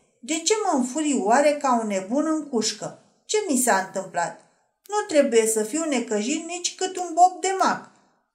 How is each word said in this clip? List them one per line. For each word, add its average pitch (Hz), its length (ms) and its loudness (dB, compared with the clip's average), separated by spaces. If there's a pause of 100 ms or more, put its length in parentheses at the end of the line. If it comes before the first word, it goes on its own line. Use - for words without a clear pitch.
(200)
de 254 140 -6
ce 330 200 0 (100)
mă 339 140 2
înfurii 269 460 0
oare 294 380 4
ca 247 200 2
un 220 40 -4
nebun 208 400 -2
în 311 220 -2
cușcă? - 500 -4 (260)
Ce - 120 -2 (120)
mi 269 100 2
s-a 190 280 2
întâmplat? 175 540 -6 (480)
Nu 403 80 -4 (120)
trebuie 233 380 4
să 214 160 0
fiu 311 220 -4
necăjit 254 640 -2
nici 349 280 -6
cât 381 220 -6
un 359 180 -6
bob 359 260 4
de 381 220 0
mac. - 280 0 (440)